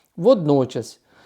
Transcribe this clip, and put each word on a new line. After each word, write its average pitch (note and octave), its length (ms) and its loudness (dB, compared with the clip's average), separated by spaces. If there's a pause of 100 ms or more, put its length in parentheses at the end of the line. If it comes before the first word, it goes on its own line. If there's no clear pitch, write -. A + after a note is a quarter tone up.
(180)
Водночас D3 840 0 (260)